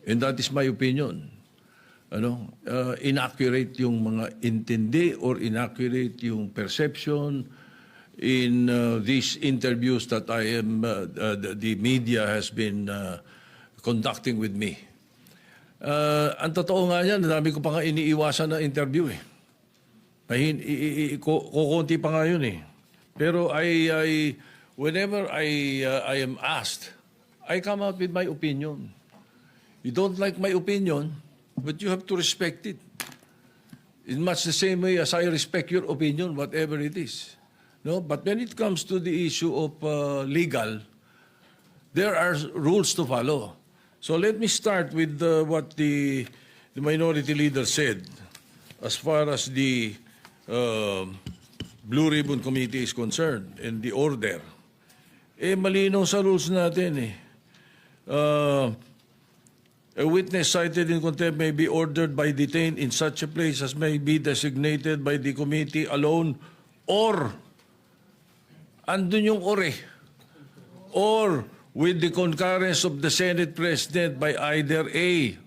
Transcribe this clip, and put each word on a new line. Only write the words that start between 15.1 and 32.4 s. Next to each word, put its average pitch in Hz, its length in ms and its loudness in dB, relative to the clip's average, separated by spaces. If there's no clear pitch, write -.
Uh, 151 560 2
ang 160 160 -2
totoo 180 320 2
nga 175 160 2
yan, 202 160 2
dami 156 320 2
ko 147 80 -4
pa 151 160 -2
nga 165 80 0
iniiwasan 156 720 2
na 156 80 0
interview 143 480 0
eh. 82 80 -10
Ay, 143 240 2
hin-, - 80 -8
i-, 147 160 -2
i-, 147 160 -2
i-, 147 80 -6
ko-, 156 320 2
kukunti 160 480 2
pa 160 160 0
nga 156 80 4
yun 160 240 2
eh. 82 160 -6
Pero 170 320 2
I, 160 400 2
I, 156 180 2
whenever 190 480 0
I, 143 560 -2
uh, 131 240 0
I 135 160 0
am 131 160 -6
asked 131 560 -4
I 185 140 0
come 202 200 -2
out 196 160 -2
with 180 140 -2
my 180 120 0
opinion. 147 680 -4
You 127 80 -4
don't 185 260 0
like 190 220 -2
my 196 100 0
opinion, 175 720 0
but 151 280 -6
you 202 80 -2
have 185 180 -2
to 190 100 0
respect 170 480 -2